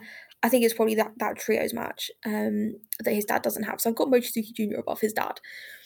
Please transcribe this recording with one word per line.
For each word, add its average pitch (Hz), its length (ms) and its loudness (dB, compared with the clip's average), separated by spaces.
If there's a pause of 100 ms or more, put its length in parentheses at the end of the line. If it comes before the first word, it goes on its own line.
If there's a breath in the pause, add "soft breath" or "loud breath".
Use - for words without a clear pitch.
(440 loud breath)
I 233 60 4
think 240 140 6
it's 226 100 4
probably 220 220 2
that, 214 220 2
that 214 200 -2
trios - 360 2
match, - 380 -6 (140)
um, 214 500 0 (280)
that 226 100 2
his 208 120 0
dad - 160 0
doesn't 220 220 -2
have. - 180 -6
So 233 80 2
I've 226 80 0
got - 100 2
Mochizuki 240 460 2
Junior 208 240 -2
above - 240 -4
his 214 100 2
dad. - 300 -2 (440 loud breath)